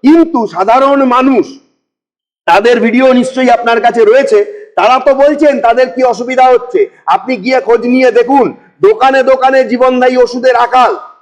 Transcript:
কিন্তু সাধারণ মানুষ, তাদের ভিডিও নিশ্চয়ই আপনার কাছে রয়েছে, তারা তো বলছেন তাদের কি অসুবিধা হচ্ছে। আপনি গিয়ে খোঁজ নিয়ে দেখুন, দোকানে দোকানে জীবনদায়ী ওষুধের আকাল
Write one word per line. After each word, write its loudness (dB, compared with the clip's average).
কিন্তু 2
সাধারণ 0
মানুষ, 0
তাদের 2
ভিডিও 0
নিশ্চয়ই 0
আপনার 0
কাছে 0
রয়েছে, 2
তারা 0
তো -2
বলছেন 0
তাদের 0
কি -4
অসুবিধা 0
হচ্ছে। -2
আপনি -4
গিয়ে -2
খোঁজ 0
নিয়ে 0
দেখুন, 0
দোকানে 2
দোকানে 0
জীবনদায়ী 0
ওষুধের 0
আকাল 0